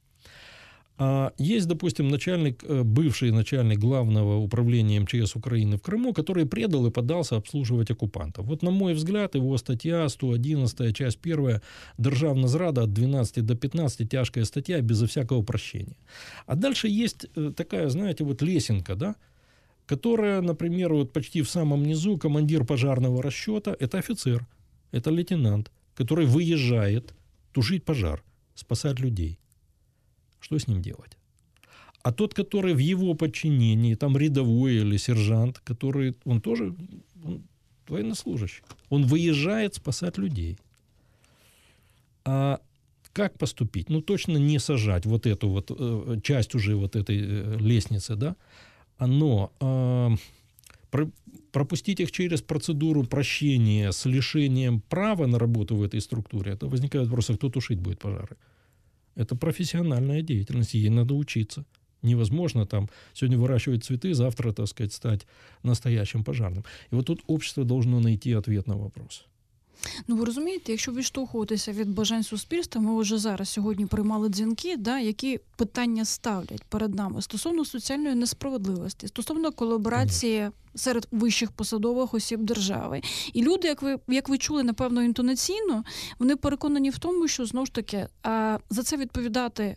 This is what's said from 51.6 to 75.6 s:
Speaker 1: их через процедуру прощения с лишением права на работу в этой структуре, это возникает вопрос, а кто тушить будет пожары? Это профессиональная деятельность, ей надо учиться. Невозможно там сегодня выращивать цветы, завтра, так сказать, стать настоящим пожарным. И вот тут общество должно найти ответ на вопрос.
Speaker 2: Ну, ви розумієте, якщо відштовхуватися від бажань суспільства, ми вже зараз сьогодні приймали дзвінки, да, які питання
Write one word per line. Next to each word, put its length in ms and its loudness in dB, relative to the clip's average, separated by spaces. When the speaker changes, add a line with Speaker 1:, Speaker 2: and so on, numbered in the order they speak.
Speaker 1:
их 120 -2
через 300 -2
процедуру 640 0
прощения 880 2
с 120 -4
лишением 840 2
права 380 0
на 120 4
работу 380 2
в 60 2
этой 200 -2
структуре, 500 -4
это 160 -6
возникает 400 0
вопрос, 220 0
а 40 2
кто 140 0
тушить 320 -2
будет 180 -4
пожары? 380 -8
Это 200 -2
профессиональная 840 0
деятельность, 520 0
ей 160 4
надо 240 4
учиться. 500 -4
Невозможно 640 2
там 220 -2
сегодня 260 2
выращивать 460 2
цветы, 280 -2
завтра, 400 0
так 140 -4
сказать, 260 -6
стать 340 -2
настоящим 640 0
пожарным. 400 -2
И 60 0
вот 100 0
тут 220 -2
общество 360 -2
должно 360 2
найти 320 2
ответ 340 0
на 80 -2
вопрос. 520 -10
Speaker 2:
Ну, 80 2
ви 80 0
розумієте, 480 -4
якщо 200 -6
відштовхуватися 800 -4
від 160 -4
бажань 340 -2
суспільства, 580 -4
ми 200 2
вже 180 0
зараз 300 -4
сьогодні 380 -2
приймали 420 0
дзвінки, 480 -2
да, 220 -2
які 420 -4
питання 480 -2